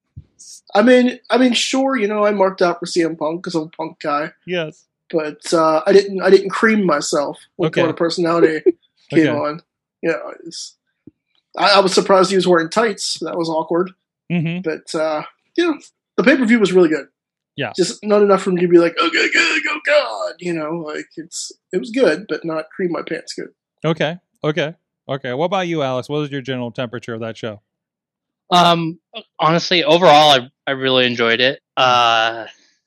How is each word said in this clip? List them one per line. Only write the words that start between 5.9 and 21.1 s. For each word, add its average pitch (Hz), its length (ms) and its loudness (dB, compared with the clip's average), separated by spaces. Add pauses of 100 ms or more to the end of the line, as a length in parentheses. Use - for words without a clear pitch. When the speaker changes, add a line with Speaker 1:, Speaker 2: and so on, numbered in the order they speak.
Speaker 1:
didn't, 196 280 4
I 185 80 0
didn't 196 220 6
cream 214 340 2
myself 147 540 -2 (180)
with 156 120 -2
Speaker 2:
Okay. 160 120 -2
Speaker 1:
Corner 160 120 0
Personality. 165 720 0
Speaker 2:
<laughs> - 220 -20 (220)
Speaker 1:
came 151 180 2
Speaker 2:
Okay. - 20 0
Speaker 1:
on. 147 320 -4 (400)
Yeah, 160 160 -2 (280)
it's, - 320 -18 (800)
I, 196 200 4
I - 20 8
was 190 140 2
surprised 190 360 4
he 196 60 -2
was 185 120 2
wearing 165 220 2
tights. 214 520 -2
That 160 160 -8
was 165 120 -4
awkward. 170 420 -2 (400)
Speaker 2:
Mm-hmm. 170 300 -4
Speaker 1:
But, 156 320 -8
uh, 156 300 -4 (320)
you 339 160 0
know, 277 60 -4 (400)
the 196 60 0
pay-per-view 240 360 4
was 180 140 2
really 180 160 6
good. 147 180 -4 (480)
Speaker 2:
Yeah. 123 200 -8
Speaker 1:
Just 190 280 -4
not 208 180 2
enough 190 220 4
for 196 80 -2
me 175 100 0
to 180 60 2
be 170 100 6
like, 170 220 4
"Oh, 165 100 2
good, - 240 -2
good, - 360 0
oh, 302 140 -6
God." 240 560 -2
You 175 140 -6
know, 156 200 -6 (120)
like, 151 300 -12